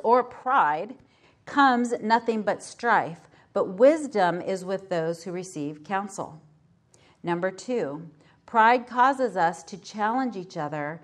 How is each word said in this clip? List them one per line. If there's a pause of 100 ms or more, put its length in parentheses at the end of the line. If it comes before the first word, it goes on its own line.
or
pride (540)
comes
nothing
but
strife, (240)
but
wisdom
is
with
those
who
receive
counsel." (840)
Number
two, (380)
pride
causes
us
to
challenge
each
other